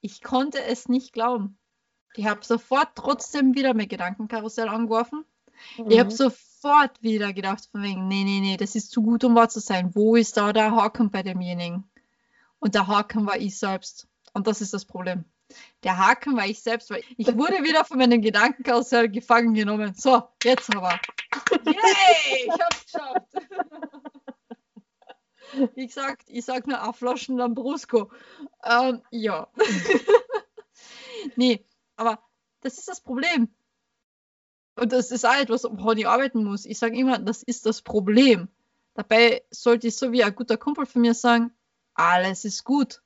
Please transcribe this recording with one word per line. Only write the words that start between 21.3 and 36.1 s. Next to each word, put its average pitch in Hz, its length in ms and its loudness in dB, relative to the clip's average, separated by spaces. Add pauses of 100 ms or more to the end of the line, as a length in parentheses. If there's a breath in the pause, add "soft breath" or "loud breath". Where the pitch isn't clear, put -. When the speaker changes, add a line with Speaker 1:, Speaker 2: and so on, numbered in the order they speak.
Speaker 1:
Yay, 370 880 4
ich 330 100 -2
hab's 339 260 -2
geschafft. 285 480 -8
<laughs> 302 580 -10 (1800 loud breath)
Wie 254 120 -10
gesagt, 277 400 -10
ich 233 180 -10
sag 254 220 -6
nur, 254 140 -6
ein 214 120 -8
Flaschen 254 440 -6
Lambrusco. 240 720 -4 (520 loud breath)
Ähm, 240 380 0 (100)
ja. 214 440 -6
<laughs> 403 760 2 (1040 loud breath)
Nee, 240 300 0 (300)
aber 226 240 -2 (420)
das 262 160 -8
ist - 100 -18
das 359 140 -14
Problem. 269 480 -2 (1300)
Und 233 160 -2
das 247 200 0
ist 247 140 -4
auch 247 100 4
etwas, 247 280 -2
woran 214 340 -2
ich 214 100 -2
arbeiten 247 360 0